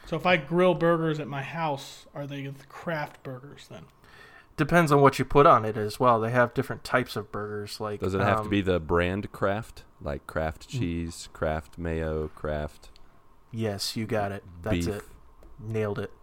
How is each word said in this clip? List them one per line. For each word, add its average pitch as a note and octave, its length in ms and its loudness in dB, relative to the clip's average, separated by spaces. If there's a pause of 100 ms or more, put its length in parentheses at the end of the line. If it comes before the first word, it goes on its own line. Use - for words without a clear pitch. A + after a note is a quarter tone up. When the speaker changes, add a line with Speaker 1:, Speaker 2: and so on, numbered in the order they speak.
Speaker 1:
So E3+ 100 -6
if D3+ 100 -6
I F3+ 120 6
grill E3+ 380 4
burgers D#3+ 440 2
at D3 80 -8
my C#3 140 -6
house, D3 720 -6
are C#3+ 140 -8
they C#3 180 -8
the C#3 220 -12
craft - 560 -8
burgers C3+ 460 -14
then? - 160 -16 (680)
Speaker 2:
Depends D#3 360 4
on C#3+ 100 8
what C#3 160 8
you C3 80 0
put C#3+ 220 8
on A#2+ 180 8
it A2 120 -2
as G#2 220 -4
well. B2 200 6
They A2 120 0
have B2 220 4
different A#2+ 300 -4
types B2+ 320 0
of G#2 160 -8
burgers. G#2 480 -8
Like, G#2 220 -6
Speaker 3:
Does F#2+ 120 0
it F#2+ 80 0
have G#2 160 2
to G#2+ 60 -2
Speaker 2:
um, G#2+ 60 -8
Speaker 3:
be G2+ 120 2
the F2+ 180 2
brand F2 520 0
Kraft? - 520 -4 (180)
Like C#2+ 260 -8
Kraft D#2+ 400 -4
Speaker 2:
Mm. C3+ 120 -6
Speaker 3:
cheese, E2+ 540 -4
Kraft D#2 440 -4
mayo, D#2+ 520 -4
Kraft D2+ 600 -8 (600)
Speaker 2:
Yes, A2 440 -4
you A2+ 100 -4
got G2+ 260 -2
it. G2 120 -10 (180)
That's F2+ 240 0
Speaker 3:
beef. - 100 0
Speaker 2:
it. G#2 80 -10 (560)
Nailed G#2+ 380 -4
it. G2+ 140 -8 (120)